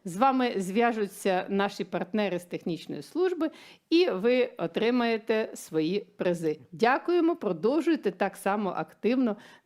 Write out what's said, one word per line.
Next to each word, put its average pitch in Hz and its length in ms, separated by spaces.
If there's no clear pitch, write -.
З 175 120
вами 254 400
зв'яжуться 196 920
наші 202 340
партнери 180 560
з 175 60
технічної 160 580
служби, 339 460
і 339 200
ви 240 480
отримаєте 220 1000
свої 165 440
призи. 165 600
Дякуємо, 330 640
продовжуйте 220 760
так 185 260
само 202 320
активно 220 640